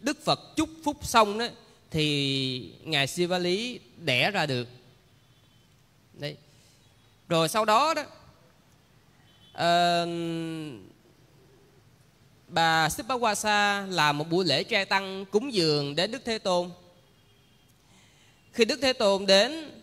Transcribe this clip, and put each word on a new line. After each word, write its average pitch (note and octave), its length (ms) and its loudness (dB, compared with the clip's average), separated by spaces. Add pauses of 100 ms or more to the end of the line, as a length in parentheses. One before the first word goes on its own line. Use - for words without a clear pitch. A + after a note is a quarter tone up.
Đức C#4+ 240 -4
Phật - 300 -4
chúc D#4 140 -2 (140)
phúc D4 180 -4
xong G#3+ 360 2
đó, A#3 100 -4 (440)
thì C3+ 840 -2 (100)
Ngài C#3+ 240 -2
Siva F3 300 -2
Lý G3 420 -4 (180)
đẻ D3 340 0
ra F#3 140 0
được. B2 220 -4 (1500)
Đấy. D3 220 -10 (960)
Rồi E3 200 2
sau A3 160 0
đó B3+ 280 4
đó, D4+ 100 -4 (1500)
ờ, E3+ 540 2 (2500)
bà D#3+ 400 2
Sipawasa G#3 1040 0
làm D3+ 260 2
một D3+ 120 -4
buổi F3+ 160 2
lễ D3+ 180 2
trai G3 220 0
tăng G3 400 -2
cúng A#3 280 -2
dường D3 420 0
đến F3 160 -2
Đức C4 140 -8
Thế A3+ 120 -4
Tôn. F3+ 320 -2 (1800)
Khi A#3 120 4
Đức C#4 160 -2
Thế C4 120 2
Tôn G3+ 320 2
đến B3 460 4 (120)